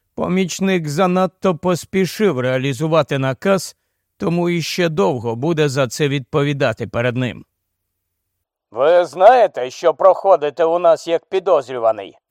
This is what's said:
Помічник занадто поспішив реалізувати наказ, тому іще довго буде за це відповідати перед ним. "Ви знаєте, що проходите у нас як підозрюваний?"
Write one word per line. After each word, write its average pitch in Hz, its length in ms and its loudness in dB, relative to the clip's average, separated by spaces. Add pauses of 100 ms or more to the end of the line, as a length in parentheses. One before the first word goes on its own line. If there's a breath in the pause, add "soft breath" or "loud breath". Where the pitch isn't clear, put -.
(160)
Помічник 185 720 -2
занадто 180 720 0
поспішив 180 800 -2
реалізувати 139 800 0
наказ, 135 580 -2 (420)
тому 175 320 -2
іще 175 400 -2
довго 147 460 -2
буде 151 340 0
за 131 180 0
це 147 200 -2
відповідати 139 800 -2
перед 117 300 -2
ним. 127 280 -6 (1300)
"Ви 160 340 4
знаєте, 175 640 4
що 160 240 0
проходите 170 720 2
у 165 140 0
нас 170 280 2
як 170 180 -2
підозрюваний?" 123 920 -2 (140)